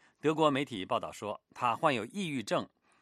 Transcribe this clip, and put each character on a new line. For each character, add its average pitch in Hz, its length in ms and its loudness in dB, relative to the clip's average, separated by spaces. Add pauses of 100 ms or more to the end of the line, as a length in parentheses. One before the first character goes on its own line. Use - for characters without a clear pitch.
(220)
德 156 120 2
国 151 160 6
媒 139 160 2
体 95 180 -6
报 110 160 -2
道 80 100 -8
说， 104 300 -8 (140)
他 120 200 0
患 147 200 4
有 107 100 0
抑 190 240 -6
郁 135 140 -2
症。 147 260 -2 (340)